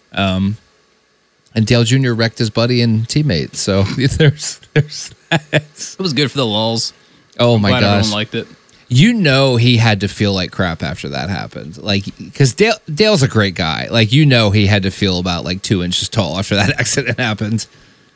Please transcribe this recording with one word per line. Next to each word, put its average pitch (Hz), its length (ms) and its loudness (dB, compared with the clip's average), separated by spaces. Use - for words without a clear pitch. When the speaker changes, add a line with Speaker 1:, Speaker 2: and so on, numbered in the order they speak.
Speaker 1:
Um, 98 460 -2
and 110 100 2
Dale 120 180 2
Junior 127 300 2
wrecked 117 240 -2
his 113 140 -2
buddy 120 300 0
and 113 260 0
teammate. 92 480 -2
So 98 280 0
<laughs> - 140 -4
there's, - 420 0
there's - 380 -2
that. 165 140 -2
Speaker 2:
It - 460 -6
was 185 140 -4
good 131 160 0
for - 80 -10
the 135 80 0
lulz. 113 480 -2
Speaker 1:
Oh 120 180 4
my 101 120 2
Speaker 2:
Glad 123 140 2
everyone 101 200 2
Speaker 1:
gosh. 107 80 -2
Speaker 2:
liked 104 240 -6
it. 113 120 -6
Speaker 1:
You 160 260 4
know 135 420 2
he 120 220 4
had 110 240 2
to 101 60 -2
feel 101 240 -2
like 92 200 -4
crap 90 320 -4
after 76 260 -8
that 69 200 -6
happened. 71 500 -10
Like, 101 260 -4
'cause 135 180 4
Dale, - 220 2
Dale's 208 300 2
a - 40 4
great 101 280 0
guy. 78 340 -4
Like, 110 240 2
you 147 140 6
know 117 240 4
he 104 160 4
had 101 160 2
to 95 80 -2
feel 95 260 -2
about, 90 260 -4
like, 90 200 -8
two 95 200 0
inches 90 240 -4
tall 87 300 -4
after 101 180 -2
that 98 140 0
<laughs> - 100 -2
accident 117 400 -2
happened. 110 460 -4